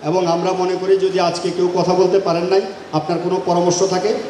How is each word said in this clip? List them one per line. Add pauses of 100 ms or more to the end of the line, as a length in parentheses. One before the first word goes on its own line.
এবং
আমরা
মনে
করি
যদি
আজকে
কেউ
কথা
বলতে
পারেন
নাই, (300)
আপনার
কোনো
পরামর্শ
থাকে (160)